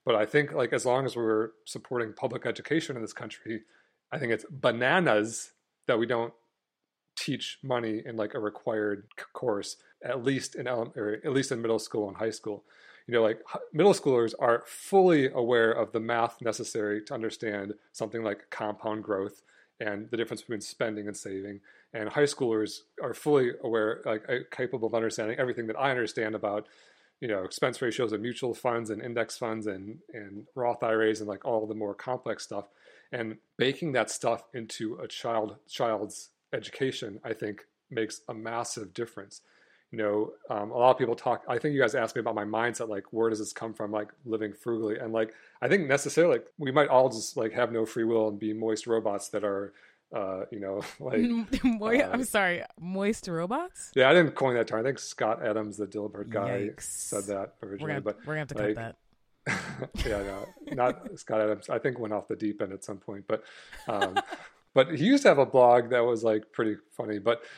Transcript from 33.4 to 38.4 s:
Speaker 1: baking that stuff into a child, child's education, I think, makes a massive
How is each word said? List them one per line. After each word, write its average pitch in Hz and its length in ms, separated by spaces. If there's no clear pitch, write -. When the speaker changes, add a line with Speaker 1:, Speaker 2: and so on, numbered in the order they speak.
Speaker 1:
baking 135 360
that 113 180
stuff 117 320
into 113 460
a 123 80
child, 110 500
child's 107 600
education, 120 720
I 113 100
think, 104 320
makes 113 400
a 123 60
massive 113 580